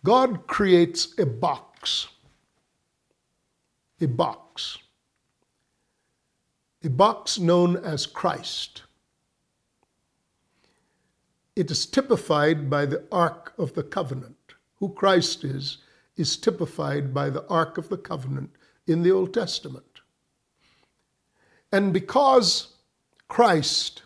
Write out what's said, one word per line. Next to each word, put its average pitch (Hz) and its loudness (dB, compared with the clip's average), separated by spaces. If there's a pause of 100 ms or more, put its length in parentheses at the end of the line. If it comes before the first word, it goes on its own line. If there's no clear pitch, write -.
God 247 2
creates 175 2
a 185 2
box. - -6 (1900)
A 165 0
box. - -6 (2000)
A 165 -6
box 202 0
known 175 4
as 156 -6
Christ. - -8 (2750)
It 165 -2
is - -2
typified 156 0
by 143 0
the 139 -6
Ark 170 0
of 160 -4
the 147 -6
Covenant. 131 -8 (400)
Who 196 -6
Christ - 2
is, 135 -8 (380)
is - -4
typified 147 -4
by 139 -2
the - -6
Ark 165 0
of 170 -8
the 185 -6
Covenant 135 -10 (360)
in 170 0
the 180 4
Old 185 0
Testament. 165 -6 (1900)
And 196 2
because 254 2 (520)
Christ - 2